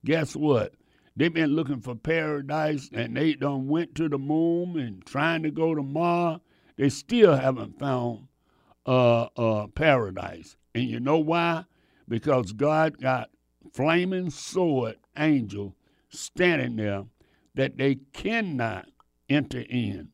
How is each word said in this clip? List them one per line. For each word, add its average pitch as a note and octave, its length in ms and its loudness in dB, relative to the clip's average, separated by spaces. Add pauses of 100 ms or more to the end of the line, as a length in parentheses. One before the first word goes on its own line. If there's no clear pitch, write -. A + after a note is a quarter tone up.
Guess D3+ 300 -2
what? C#3+ 400 2 (440)
They've E3 140 2
been D#3+ 220 2
looking C#3+ 260 -2
for B2 140 -10
paradise, D3+ 960 -2
and A#2 240 -6
they D3+ 180 2
done C3+ 340 -2
went D#3+ 260 -2
to D#3+ 140 -2
the D3 100 -2
moon E3 600 0
and G#2+ 280 -6
trying D#3+ 380 -2
to D#3 60 0
go D#3+ 240 0
to D3+ 80 -2
Mars. E3+ 580 0 (360)
They C3+ 140 4
still G#3 460 6
haven't B2+ 420 -2
found, B2 500 -4 (560)
uh, A#2+ 520 4
uh, G#2+ 320 0
paradise. F#2 880 0 (180)
And B2 100 0
you A#2 160 -6
know C#3+ 180 2
why? E3 460 0 (420)
Because A#2 460 0
God D3+ 460 0
got B2+ 320 -4 (420)
flaming F3+ 560 0
sword C#3+ 680 -2 (180)
angel G#2+ 580 0 (360)
standing C3 680 -2
there G2+ 300 -4 (480)
that C3 240 -2
they C#3 160 2 (180)
cannot C#3 800 -4 (400)
enter C3+ 400 0
in. A2 440 -4